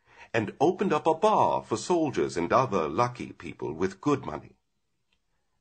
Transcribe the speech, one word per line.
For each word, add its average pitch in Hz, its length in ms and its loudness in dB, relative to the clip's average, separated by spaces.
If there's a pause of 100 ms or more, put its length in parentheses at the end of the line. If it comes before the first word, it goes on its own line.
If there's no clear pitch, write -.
(320)
and 107 280 -2
opened 185 320 2
up 151 120 0
a 160 100 4
bar 131 500 2
for 113 120 -4
soldiers 127 600 0
and 85 160 -2
other 98 360 2
lucky 92 440 -4
people - 400 -10
with 92 280 -4
good 143 240 -2
money. 76 280 -10 (1080)